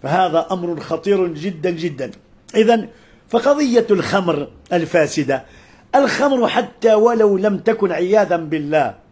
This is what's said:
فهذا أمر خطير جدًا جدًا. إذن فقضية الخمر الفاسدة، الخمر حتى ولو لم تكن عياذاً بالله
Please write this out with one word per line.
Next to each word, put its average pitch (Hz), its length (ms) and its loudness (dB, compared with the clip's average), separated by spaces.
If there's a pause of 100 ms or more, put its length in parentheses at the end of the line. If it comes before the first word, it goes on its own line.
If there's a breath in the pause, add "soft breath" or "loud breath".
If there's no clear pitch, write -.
فهذا 165 480 0
أمر 175 280 -4
خطير 185 480 -2
جدًا 165 420 -6
جدًا. 151 420 -6 (440)
إذن 220 320 2 (420 soft breath)
فقضية 240 640 2
الخمر 170 560 0 (260)
الفاسدة، 147 720 0 (520 soft breath)
الخمر 262 520 2
حتى - 460 -2
ولو 214 440 4
لم 196 200 0
تكن 208 340 0
عياذاً 180 460 0
بالله 151 580 -2 (160)